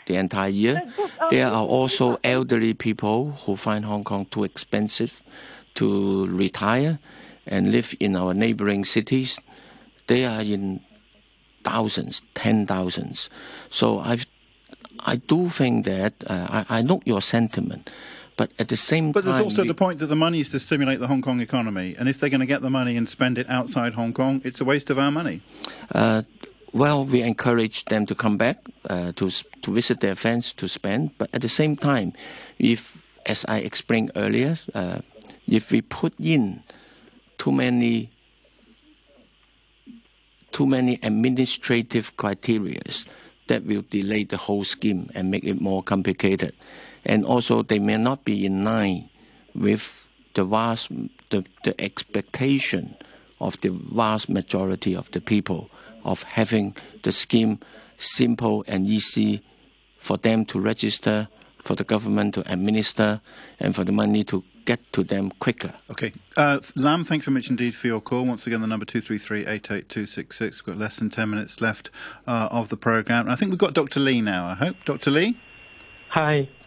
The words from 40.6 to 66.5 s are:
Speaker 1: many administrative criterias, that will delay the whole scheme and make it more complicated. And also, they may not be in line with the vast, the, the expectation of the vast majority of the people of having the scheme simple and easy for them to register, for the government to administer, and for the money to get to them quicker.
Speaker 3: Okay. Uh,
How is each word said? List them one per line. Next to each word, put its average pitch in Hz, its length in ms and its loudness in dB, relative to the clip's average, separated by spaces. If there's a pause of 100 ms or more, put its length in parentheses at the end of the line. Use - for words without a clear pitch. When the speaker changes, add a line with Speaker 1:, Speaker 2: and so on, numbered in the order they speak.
Speaker 1:
many 127 360 4
administrative 117 1120 0
criterias, 101 880 -2 (480)
that 98 160 0
will 101 220 0
delay 104 340 0
the 101 240 -6
whole 101 160 0
scheme - 500 -2
and 95 160 0
make 98 140 0
it 98 160 -2
more 95 240 0
complicated. 95 720 0 (480)
And 110 160 4 (120)
also, 120 300 4
they 107 160 0
may 104 220 2
not 127 240 0
be 101 240 0
in 95 160 0
line 104 460 0 (440)
with - 540 -2 (240)
the 98 120 2
vast, 113 440 0 (400)
the, 98 160 -2 (200)
the 92 120 0
expectation - 1200 -2 (440)
of - 200 -4
the - 100 0
vast 110 600 0
majority 95 640 0
of 90 140 -10
the 90 100 -4
people 92 480 0 (360)
of - 180 -2 (180)
having 107 340 2 (280)
the 104 100 0
scheme 113 480 2 (380)
simple 117 680 2
and 95 200 0
easy 104 560 2 (560)
for - 180 0
them 113 300 4
to - 120 -4
register, 107 720 0 (340)
for - 140 -2
the - 80 -2
government 104 500 0
to 95 160 -2
administer, 107 720 2 (400)
and 101 160 0
for 95 80 0
the 98 80 0
money 104 320 2
to 95 180 -4 (220)
get 123 160 0 (120)
to - 100 2
them 98 360 -2
quicker. - 360 -2 (160)
Speaker 3:
Okay. 107 220 -6 (240)
Uh, 143 220 4 (180)